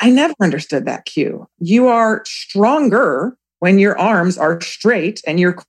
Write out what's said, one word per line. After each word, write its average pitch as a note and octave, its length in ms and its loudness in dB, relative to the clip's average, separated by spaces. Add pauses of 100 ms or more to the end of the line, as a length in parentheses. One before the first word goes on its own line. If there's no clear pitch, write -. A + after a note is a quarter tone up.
I A3+ 80 4
never C#4+ 320 2
understood D3+ 440 -2
that - 200 -8
cue. - 420 -6 (120)
You A3 280 2
are A3+ 380 0
stronger A3+ 1120 -2 (220)
when F#3+ 200 4
your G3+ 180 2
arms F#3 400 0
are E3 240 -2
straight G3+ 640 -2
and D#3+ 140 -2
your F3+ 140 2 (160)